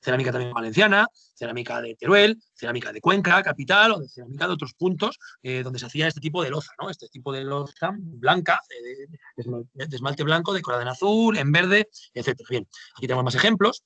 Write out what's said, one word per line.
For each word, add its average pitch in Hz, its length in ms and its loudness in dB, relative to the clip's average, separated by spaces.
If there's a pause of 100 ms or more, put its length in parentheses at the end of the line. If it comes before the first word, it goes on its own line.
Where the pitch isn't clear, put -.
cerámica 131 300 0
también 123 240 -4
valenciana, 196 540 2 (260)
cerámica 120 480 -8
de 113 140 -10
Teruel, 202 440 4 (140)
cerámica 120 380 -6
de 107 80 -12
Cuenca, 185 420 4
capital, 185 480 2
o 202 80 0
de 135 100 -12
cerámica 135 380 -8
de 185 60 -2
otros 147 220 -6
puntos, 185 440 -2 (240)
eh, 127 220 -6
donde 127 160 -8
se 127 60 -10
hacía 147 200 -2
este 156 140 -4
tipo 156 240 -2
de 131 60 -4
loza, 147 200 -6 (100)
¿no? 147 100 -8
Este - 180 -16
tipo 131 240 -10
de 135 100 -6
loza 143 560 -6
blanca, 170 640 0 (100)
eh, 131 380 -14
de, 160 100 -20 (180)
de 120 140 -8
esmal-, 120 220 -8
de 139 240 -10
esmalte 139 260 -4
blanco, 165 320 0
decorada 123 280 -2
en 123 60 -4
azul, 214 480 2
en 143 140 2
verde, 185 380 4 (260)
etcétera. 120 340 -4
Bien, 117 200 -4 (260)
aquí 123 140 -8
tenemos 127 160 2
más 127 100 0
ejemplos. 202 520 2